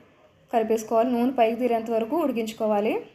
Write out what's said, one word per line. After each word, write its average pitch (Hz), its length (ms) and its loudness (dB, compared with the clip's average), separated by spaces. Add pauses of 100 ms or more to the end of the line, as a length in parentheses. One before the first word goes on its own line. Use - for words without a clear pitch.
(540)
కలిపేసుకోవాలి. 226 600 0
నూనె 247 240 2
పైకి 233 220 2
తీరేంత 233 360 0
వరకు 226 260 -2
ఉడికించుకోవాలి. 220 680 0 (220)